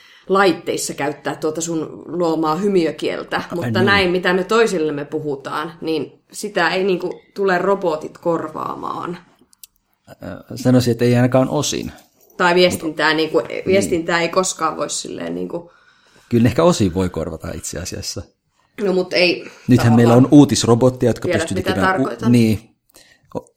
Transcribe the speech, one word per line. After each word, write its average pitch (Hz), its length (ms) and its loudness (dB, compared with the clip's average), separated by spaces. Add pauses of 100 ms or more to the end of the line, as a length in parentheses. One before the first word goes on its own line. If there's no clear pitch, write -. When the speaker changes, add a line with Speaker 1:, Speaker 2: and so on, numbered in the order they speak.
(280)
Speaker 1:
laitteissa 190 680 0
käyttää 147 420 -6
tuota 156 240 -4
sun 165 460 -8
luomaa 160 500 -2
hymiökieltä, 165 800 -2
Speaker 2:
Ai - 80 -6 (100)
Speaker 1:
mutta 170 240 -2
Speaker 2:
niin. 185 80 2
Speaker 1:
näin, 190 240 2
mitä 180 240 0
me 185 100 0
toisillemme 180 600 0
puhutaan, 147 760 -8
niin 156 420 -6 (100)
sitä 190 380 -2
ei, 185 140 -2
niin 185 140 0
kuin, 170 140 -6 (220)
tule 196 240 0
robotit 185 600 -2
korvaamaan. 165 1000 -6 (880)
Speaker 2:
Äh, - 80 -20 (380)
sanoisin, 123 380 2
että 117 120 0
ei 120 120 4
ainakaan 127 320 4
osin. - 440 -4 (460)
Speaker 1:
Tai 175 160 2
viestintää, 160 560 2
Speaker 2:
Mut 156 60 0
Speaker 1:
niinku, 160 320 0
Speaker 2:
niin. - 180 -8
Speaker 1:
viestintää 180 540 0
ei 170 80 0
koskaan 170 480 -2
voi - 140 -6
silleen, - 440 -8
niinku 170 360 -8 (580)
Speaker 2:
Kyllä 117 140 4
ne 120 60 6
ehkä 160 160 2
osin 113 300 2
voi 92 160 0
korvata 80 440 -8
itse - 240 -10
asiassa. - 440 -10 (600)
Speaker 1:
No, 190 100 0
mut 180 200 -2
ei 175 320 0 (240)
Speaker 2:
Nythän 117 240 6
meillä 117 200 6
Speaker 1:
tavallaan 131 200 6
Speaker 2:
on 147 60 10
uutisrobotteja, 123 720 4
jotka - 180 -4
Speaker 1:
tiedä, 175 100 0
Speaker 2:
pystyy - 160 -4
Speaker 1:
mitä - 160 -2
Speaker 2:
tekemään 190 300 0
u-, 131 40 0
Speaker 1:
tarkoitan. - 280 0
Speaker 2:
niin. 113 260 4 (800)
O-, - 200 -12